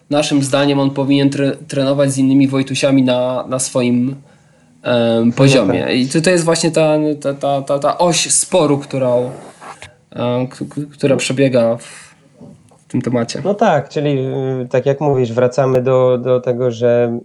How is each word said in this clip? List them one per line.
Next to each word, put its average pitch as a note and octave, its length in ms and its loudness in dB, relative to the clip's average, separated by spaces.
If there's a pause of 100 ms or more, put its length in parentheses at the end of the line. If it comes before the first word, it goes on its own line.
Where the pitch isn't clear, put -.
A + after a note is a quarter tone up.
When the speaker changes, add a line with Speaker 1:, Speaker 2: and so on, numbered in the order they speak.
(100)
Speaker 1:
naszym C#3+ 320 0
zdaniem C#3 360 0
on C#3 120 2
powinien C#3 400 2
tre-, C#3 260 -2 (120)
trenować C#3 440 0
z B2+ 60 -4
innymi C3+ 300 4
Wojtusiami C3+ 540 0
na, B2+ 460 0
na B2+ 100 -4
swoim, B2 560 -2 (680)
em, A#2 440 2
Speaker 2:
No A#2 60 2
Speaker 1:
poziomie”. A#2 480 4
Speaker 2:
tak. C#2+ 140 -2
Speaker 1:
I B2+ 140 0
to, D#3+ 120 -2
to F3 100 2
jest F3 140 2
właśnie E3 260 0
ta, D#3 280 2 (220)
ta, C#3 140 -4
ta, C#3 280 -2
ta, C#3 160 -2
ta C#3+ 200 -2
oś E3+ 320 0
sporu, D3 480 0
którą, B2 520 -2 (800)
em, B2 360 -4
k-, - 180 -10 (100)
k-, C#3+ 60 -8 (120)
która C3+ 240 0
przebiega B2+ 600 2
w, - 380 -20 (640)
w - 100 -20
tym B2+ 140 -4
temacie. A#2+ 420 -4
Speaker 2:
No G3 100 0
tak, F3+ 340 2
czyli, D3 300 -2
y, C3 520 -4
tak B2+ 160 0
jak C#3 140 0
mówisz, C3 320 0
wracamy B2+ 500 2
do, B2+ 360 2
do B2+ 220 0
tego, B2 300 -2
że, A#2+ 540 0